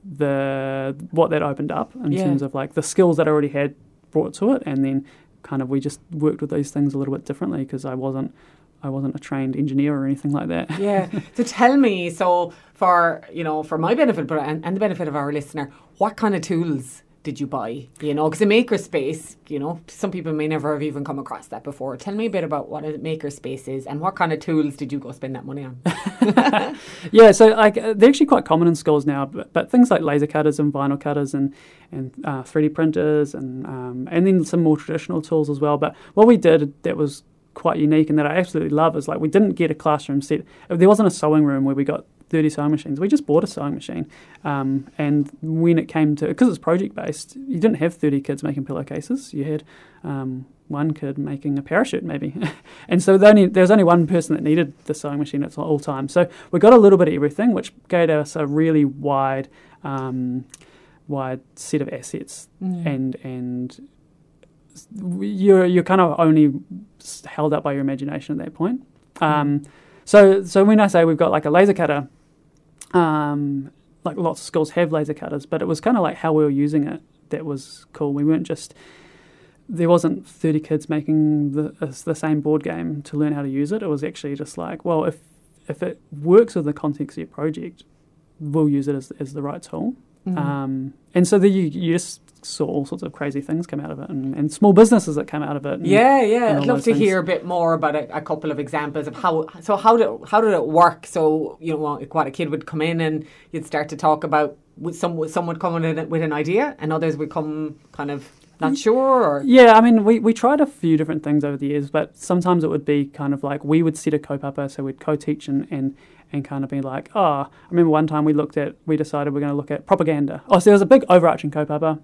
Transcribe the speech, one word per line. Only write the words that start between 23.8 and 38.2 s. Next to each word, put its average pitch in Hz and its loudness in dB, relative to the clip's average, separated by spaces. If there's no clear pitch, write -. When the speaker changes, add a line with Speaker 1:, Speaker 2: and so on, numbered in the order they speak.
Speaker 2:
and 143 -10
what 190 -4
kind 165 -2
of 156 -4
tools 151 -2
did 139 -10
you 143 -6
go 135 -12
spend 131 -12
that 127 -14
money 139 -12
on? 127 -16
<laughs> 208 0
Speaker 1:
<laughs> - -12
Yeah, 214 12
so, 220 8
like, 214 4
uh, 220 -2
they're 208 8
actually 277 6
quite - 2
common 165 4
in 170 4
schools 147 0
now, 139 -2
but, - -12
but - -2
things 247 6
like 180 2
laser 147 0
cutters 151 0
and 147 0
vinyl 139 -2
cutters 143 -4
and, 139 -2
and, 135 -10
uh, 135 -6
three 156 -2
D 151 2
printers 151 0
and, 131 -10
um, 127 -10
and 170 2
then 185 4
some 175 -2
more 156 4
traditional 160 -6
tools 156 0
as 143 -4
well. 147 2
But 156 -2
what 214 8
we 240 8
did 156 4
that - -2
was 143 -4
quite 165 -2
unique 156 2
and 151 2
that 147 0